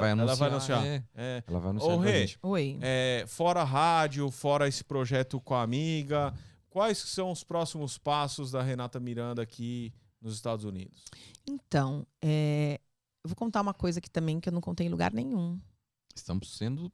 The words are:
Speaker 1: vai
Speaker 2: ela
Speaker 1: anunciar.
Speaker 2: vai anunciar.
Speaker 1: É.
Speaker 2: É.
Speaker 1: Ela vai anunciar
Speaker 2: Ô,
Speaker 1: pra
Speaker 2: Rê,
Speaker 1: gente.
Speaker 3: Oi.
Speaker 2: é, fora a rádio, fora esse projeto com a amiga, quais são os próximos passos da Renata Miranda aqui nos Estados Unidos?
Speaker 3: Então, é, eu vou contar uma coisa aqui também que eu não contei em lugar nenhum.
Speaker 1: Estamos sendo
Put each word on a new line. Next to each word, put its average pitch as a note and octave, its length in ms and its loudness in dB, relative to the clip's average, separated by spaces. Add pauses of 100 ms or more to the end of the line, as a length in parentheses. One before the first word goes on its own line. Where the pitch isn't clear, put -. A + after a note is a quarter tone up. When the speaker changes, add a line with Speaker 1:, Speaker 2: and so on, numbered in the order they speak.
Speaker 1:
vai G#2+ 120 4
Speaker 2:
ela A2 100 4
Speaker 1:
anunciar. B2+ 160 4
Speaker 2:
vai C#3+ 100 4
anunciar. C3+ 380 2
Speaker 1:
É. C#3+ 180 -2 (100)
Speaker 2:
É. B2 320 -6
Speaker 1:
Ela F2 140 0
vai F#2 120 -2
anunciar D3+ 220 2
Speaker 2:
Ô, E3+ 60 4
Speaker 1:
pra G3 100 6
Speaker 2:
Rê, E3+ 100 6
Speaker 1:
gente. G2 220 -2
Speaker 3:
Oi. D3 380 0
Speaker 2:
é, B2+ 480 0
fora F3 320 2
a D#3 40 2
rádio, D3 680 4
fora C#3+ 360 2
esse C3+ 160 -2
projeto C3 600 0
com - 120 -2
a B2 80 4
amiga, D3 680 0 (380)
quais G#3 260 0
são F#3 340 -4
os - 140 -8
próximos D#3+ 540 -4
passos C#3+ 520 -2
da C3 120 0
Renata B2+ 360 -4
Miranda A#2+ 440 -4
aqui A#2 500 -6 (300)
nos A2 120 -8
Estados A2 300 -4
Unidos? F#2 400 -10 (420)
Speaker 3:
Então, C#3+ 600 -2 (160)
é, D3+ 580 2 (420)
eu D#3+ 60 -8
vou E3+ 80 -4
contar A3+ 240 0
uma G3+ 140 0
coisa F3 240 0
aqui - 100 -8
também D#3+ 320 0
que - 80 -4
eu F3 60 0
não E3+ 80 -2
contei F3 240 -2
em E3+ 40 0
lugar E3+ 220 0
nenhum. G3+ 480 -2 (540)
Speaker 1:
Estamos - 440 -6
sendo C#3+ 360 -4